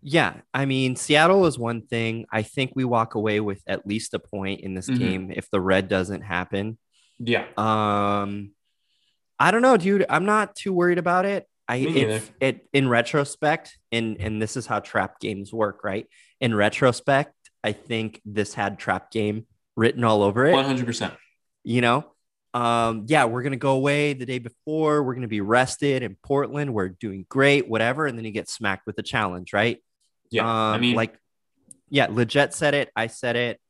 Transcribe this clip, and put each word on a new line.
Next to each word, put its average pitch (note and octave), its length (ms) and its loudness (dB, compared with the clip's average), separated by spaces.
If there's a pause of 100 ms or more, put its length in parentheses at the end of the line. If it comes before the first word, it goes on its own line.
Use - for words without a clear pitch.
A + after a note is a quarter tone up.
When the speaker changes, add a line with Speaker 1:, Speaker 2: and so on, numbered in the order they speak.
Speaker 1:
Yeah, C#3+ 320 2 (200)
I C3+ 120 0
mean, C3 320 0
Seattle F3 480 6
is C3+ 140 0
one A#2 220 -4
thing. A2+ 500 -4
I A2 100 0
think C3 340 -4
we C3 100 0
walk A#2 300 0
away G#2+ 260 0
with G2 260 -6
at G2 200 -6
least G#2+ 260 -6
a A2+ 60 -4
point G2 420 -8
in F#2+ 120 -10
this F#2 160 -8
Speaker 2:
Mm-hmm. B2 100 0
Speaker 1:
game F#2+ 340 -2
if - 160 -10
the G2 120 0
red F#2+ 260 2
doesn't F#2+ 340 -2
happen. G2 560 -6 (420)
Speaker 2:
Yeah. A#2 260 -2 (120)
Speaker 1:
Um, G2+ 960 -2 (840)
I D#3+ 140 4
don't A3+ 100 4
know, B3+ 160 6
dude. F#3+ 320 2
I'm D#3+ 160 0
not G#3 300 0
too G3 180 -6
worried F3 240 2
about F3+ 280 0
it. G3+ 200 -4 (220)
I, B2 140 -2
Speaker 2:
Me C3+ 60 0
Speaker 1:
if E3 80 -2
Speaker 2:
neither. A2 260 0 (180)
Speaker 1:
it, - 340 -2
in C3+ 160 4
retrospect, C#3+ 880 0 (140)
and, A2+ 280 -2
and G#2+ 220 -4
this A2+ 160 -4
is A#2+ 80 -8
how G#2+ 140 -2
trap - 400 -4
games G2+ 340 -8
work, G#2 300 -4
right? G2+ 240 -6 (340)
In A#2 140 0
retrospect, B2+ 800 2 (280)
I G#2+ 100 -2
think A2 520 -6
this G#2 300 -4
had G2+ 240 -4
trap F#2 320 -4
game G#2+ 340 -2 (300)
written A#2+ 280 2
all G#2+ 200 6
over A2 240 4
it. C#3+ 60 6
Speaker 2:
One C3+ 120 4
hundred B2+ 220 -2
percent. A#2 260 -6 (500)
Speaker 1:
You A#2+ 180 0
know? B2 240 2 (500)
Um, A#2 520 0
yeah, C#3+ 180 4
we're A#2+ 180 -4
gonna C3+ 140 -4
go C3+ 160 0
away C#3+ 400 0
the B2+ 120 -8
day B2 140 -6
before. D3+ 640 -2
We're B2+ 100 -4
gonna B2 140 -6
be G#2 140 -2
rested B2+ 600 2
in F#2+ 220 -10
Portland. C#3 500 -2
We're F#2+ 160 -2
doing F#2+ 400 -10
great, C#3 400 4
whatever. A#2+ 380 0
And A#2 100 -6
then A2+ 80 -10
you A2 60 -8
get G2+ 180 -6
smacked G2 380 -4
with G#2+ 100 -8
a G#2+ 60 -8
challenge, F#2 500 -4
right? G#2+ 300 0 (480)
Speaker 2:
Yeah, A2+ 160 0
I A2 280 0
Speaker 1:
Um, A2+ 60 -2
Speaker 2:
mean A#2+ 140 2
Speaker 1:
like, A2+ 200 -2 (760)
yeah, C#3 180 2
Leggett B2 480 0
said D3 180 0
it. C#3+ 220 -2
I A2+ 120 -2
said A#2 280 -4
it. A#2+ 240 -2 (100)